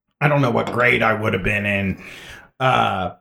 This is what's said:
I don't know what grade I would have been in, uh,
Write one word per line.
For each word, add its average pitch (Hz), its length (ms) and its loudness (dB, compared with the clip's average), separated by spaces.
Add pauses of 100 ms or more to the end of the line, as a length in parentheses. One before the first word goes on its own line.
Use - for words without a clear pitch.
(200)
I 147 80 2
don't 143 120 2
know 127 120 2
what 113 200 0
grade 120 300 2
I 110 180 4
would 107 140 -2
have 98 80 -2
been 104 240 -2
in, 98 340 -2 (600)
uh, 107 600 0